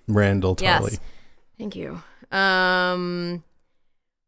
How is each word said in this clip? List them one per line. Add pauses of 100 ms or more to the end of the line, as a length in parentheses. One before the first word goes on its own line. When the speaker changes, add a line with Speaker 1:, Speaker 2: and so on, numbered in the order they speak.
Speaker 1:
Randall
Speaker 2:
Yes.
Speaker 1:
Tarly. (600)
Speaker 2:
Thank
you. (340)
Um, (840)